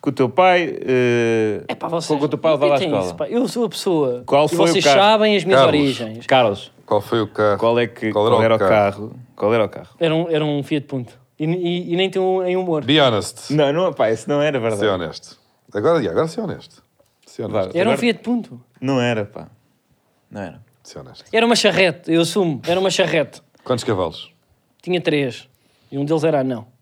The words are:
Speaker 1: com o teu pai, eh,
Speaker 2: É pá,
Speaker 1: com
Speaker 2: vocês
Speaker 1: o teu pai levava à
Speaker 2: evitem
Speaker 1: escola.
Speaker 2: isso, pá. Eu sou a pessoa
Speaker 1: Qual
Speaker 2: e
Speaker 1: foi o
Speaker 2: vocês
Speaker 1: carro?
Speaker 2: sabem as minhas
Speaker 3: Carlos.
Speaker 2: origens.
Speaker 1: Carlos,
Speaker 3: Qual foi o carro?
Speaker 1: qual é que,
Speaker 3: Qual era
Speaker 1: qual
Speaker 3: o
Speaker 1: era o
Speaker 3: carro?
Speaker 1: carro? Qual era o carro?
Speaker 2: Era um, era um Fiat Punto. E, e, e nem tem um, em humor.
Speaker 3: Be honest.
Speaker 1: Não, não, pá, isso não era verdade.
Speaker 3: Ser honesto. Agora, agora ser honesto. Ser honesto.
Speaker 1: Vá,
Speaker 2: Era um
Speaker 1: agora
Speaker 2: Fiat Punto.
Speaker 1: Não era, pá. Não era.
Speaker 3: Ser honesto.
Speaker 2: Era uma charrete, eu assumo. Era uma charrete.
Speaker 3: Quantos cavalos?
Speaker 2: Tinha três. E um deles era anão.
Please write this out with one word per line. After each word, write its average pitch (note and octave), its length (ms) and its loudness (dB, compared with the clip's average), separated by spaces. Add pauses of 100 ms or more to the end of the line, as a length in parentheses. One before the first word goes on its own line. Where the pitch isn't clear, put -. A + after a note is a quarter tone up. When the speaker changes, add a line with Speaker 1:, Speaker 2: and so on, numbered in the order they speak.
Speaker 1:
com C#3+ 60 -2
o - 20 -8
teu B2 160 0
pai, F3+ 560 2
eh, A#2 800 0
Speaker 2:
É - 60 -6
pá, - 160 -8
Speaker 1:
com E3 100 -2
Speaker 2:
vocês D3+ 220 -2
Speaker 1:
o D3 80 0
teu D3+ 80 -4
pai D#3+ 140 2
levava C#3+ 220 2
à - 20 4
Speaker 2:
evitem C3 140 0
Speaker 1:
escola. G2 180 0
Speaker 2:
isso, F2 80 -6
pá. - 120 -6
Eu A#3+ 200 -2
sou A#3 180 -2
a G3 40 -2
pessoa C#3+ 540 -2
Speaker 1:
Qual D3 220 2
Speaker 2:
e D3 40 0
Speaker 1:
foi E3 160 -2
o - 20 4
Speaker 2:
vocês E3+ 160 2
Speaker 1:
carro? C#3 160 6
Speaker 2:
sabem G#3+ 360 4
as F3+ 80 0
minhas D3+ 180 4
Speaker 3:
Carlos. C#3+ 200 4
Speaker 2:
origens. A#2 460 -4
Speaker 1:
Carlos, A#2+ 440 2 (140)
Speaker 3:
Qual G#2 160 0
foi A#2 220 -2
o G2+ 40 -4
carro? G#2 300 0
Speaker 1:
qual A#2 220 2
é A#2+ 80 0
que, A2 240 -6
Speaker 3:
Qual G#2 160 2
era A#2+ 80 4
Speaker 1:
qual A2+ 40 4
Speaker 3:
o A2 40 4
Speaker 1:
era A2+ 120 4
o A2 40 0
Speaker 3:
carro? F#2+ 100 2 (400)
Speaker 1:
carro? B2 100 -18 (160)
Qual G#2 180 0
era A2+ 120 2
o G2 40 -6
carro? - 200 -16 (100)
Speaker 2:
Era D#3+ 160 0
um, E3+ 140 -2
era D#3 160 0
um D3 160 -2
Fiat C#3 240 -4
Punto. B2 340 -10 (200)
E, D3+ 60 -4
e, F3 480 -4
e - 20 -2
nem F#3+ 140 0
tem F#3 120 -4
um, F#3 240 0
em F3+ 100 -2
humor. E3+ 300 -2
Speaker 3:
Be D3 160 4
honest. A2+ 500 0
Speaker 1:
Não, C#3+ 220 2
não, F3 180 0
pá, A#2+ 200 0
isso A2+ 180 -6
não D3 140 0
era C#3+ 160 0
verdade. A2 220 -2
Speaker 3:
Ser G#2+ 80 2
honesto. F2 500 -6 (340)
Agora, C#3 240 2 (100)
agora A2 200 0
ser E3 140 -8
honesto. - 420 -12 (420)
Ser - 200 -12
honesto. G2+ 280 -4
Speaker 1:
Vá, E3+ 60 -2
Speaker 2:
Era G3+ 100 2
um A#3+ 40 2
Speaker 1:
agora - 40 -2
Speaker 2:
Fiat A#3 220 -2
Punto. A3 420 -6 (180)
Speaker 1:
Não C3 220 0
era, A2+ 240 0
pá. D#2+ 220 -18 (840)
Não G#2 120 -14
era. F2 200 -14 (220)
Speaker 3:
Ser - 160 -18
honesto. C3 340 -20
Speaker 2:
Era A3+ 140 2
uma A#3 80 4
charrete, F3+ 580 0
eu E3 80 4
assumo. E3 460 -2
Era F3 120 0
uma F#3+ 120 0
charrete. E3 500 -2 (220)
Speaker 3:
Quantos B2 200 -4
cavalos? F2+ 480 -4 (520)
Speaker 2:
Tinha F3 180 -2
três. C#3+ 480 -4 (420)
E C3+ 60 -8
um C#3+ 80 -4
deles D#3 180 0
era D3+ 180 2
anão. B2 260 -6 (140)